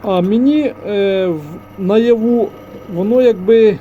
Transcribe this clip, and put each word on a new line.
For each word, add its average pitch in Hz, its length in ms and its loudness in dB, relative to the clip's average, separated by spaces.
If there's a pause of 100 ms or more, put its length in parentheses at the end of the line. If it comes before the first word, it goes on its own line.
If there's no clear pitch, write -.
А 190 180 -2
мені, 254 540 0 (120)
е, 196 400 -2
в, 160 160 -4 (360)
наяву 226 680 0 (440)
воно 214 300 0
якби 220 580 2